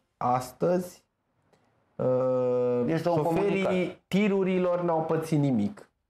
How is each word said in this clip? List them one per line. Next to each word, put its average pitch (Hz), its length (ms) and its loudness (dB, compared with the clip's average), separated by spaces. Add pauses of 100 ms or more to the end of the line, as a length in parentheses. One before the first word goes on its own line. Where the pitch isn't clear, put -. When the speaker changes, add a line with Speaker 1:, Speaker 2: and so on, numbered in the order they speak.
(160)
Speaker 1:
astăzi. 165 880 -2 (920)
Uh, 127 920 0
Speaker 2:
Este 160 220 0
un 170 80 2
Speaker 1:
șoferii 190 460 0
Speaker 2:
comunicat. 180 340 -2 (120)
Speaker 1:
tirurilor 185 760 0
n-au 160 220 0
pățit 160 340 0
nimic, 120 500 0 (220)